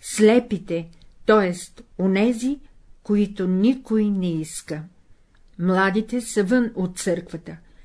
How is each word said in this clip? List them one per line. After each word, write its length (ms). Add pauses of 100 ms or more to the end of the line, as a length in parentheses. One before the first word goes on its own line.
слепите, 880 (380)
т.е. 280 (480)
онези, 560 (440)
които 460
никой 560
не 280
иска. 500 (760)
Младите 640
са 240
вън 300
от 240
църквата, 580 (280)